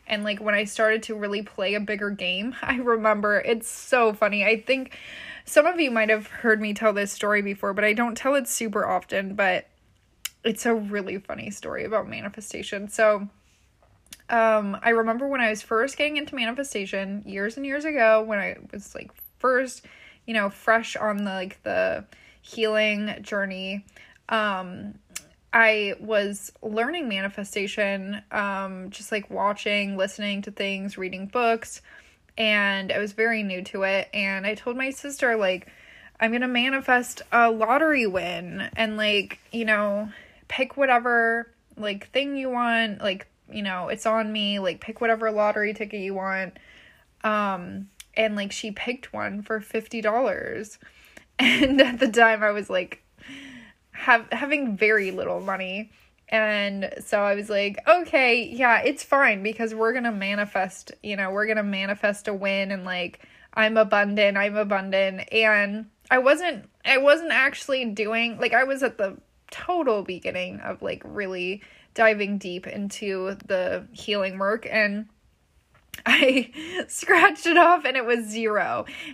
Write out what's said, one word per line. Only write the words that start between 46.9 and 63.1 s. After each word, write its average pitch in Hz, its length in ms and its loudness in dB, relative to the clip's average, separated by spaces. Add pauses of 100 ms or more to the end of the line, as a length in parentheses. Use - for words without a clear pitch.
Um, 196 640 -2 (260)
and, 214 200 2
like, 202 160 -4
she 220 200 -8
picked - 420 -8
one 208 300 -6
for 220 180 -4
fifty 220 400 -8
dollars. 214 800 -2
<laughs> - 40 -20 (520)
And 262 420 6
at 247 180 4
the 262 80 4
time, 220 360 4
I 214 80 4
was, 208 180 -4
like, 185 340 -4 (880)
have, 233 380 4
having 269 440 -2
very 214 360 2
little 180 280 -4
money. 190 520 -6 (380)
And 202 640 0 (120)
so 208 140 2
I 202 160 2
was 208 140 -6
like, 202 280 0 (100)
"Okay, 277 560 4
yeah, 240 380 4
it's 277 220 -2
fine, 240 400 4
because 220 320 -4
we're 220 180 2
gonna 240 180 -2
manifest, 202 800 -4 (120)
you 208 120 -6
know, 190 160 -2
we're 202 140 0
gonna 214 180 0
manifest 202 640 -2
a 208 60 -2
win, 196 380 -2
and, 185 140 -6
like, 180 340 -6 (340)